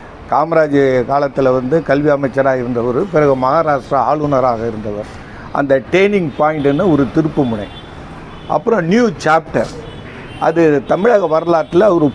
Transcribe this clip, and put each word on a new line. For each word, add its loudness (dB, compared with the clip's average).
காமராஜ் 2
காலத்துல 0
வந்து 2
கல்வி 2
அமைச்சரா 2
இருந்தவர், -2
பிறகு 4
மகாராஷ்டிரா 0
ஆளுநராக 0
இருந்தவர். -6
அந்த 0
டேர்னிங் 2
பாயிண்ட்னு 2
ஒரு 2
திருப்புமுனை. 0
அப்புறம் 0
நியூ 2
சாப்டர், 0
அது 2
தமிழக 2
வரலாற்றுல 2
ஒரு 2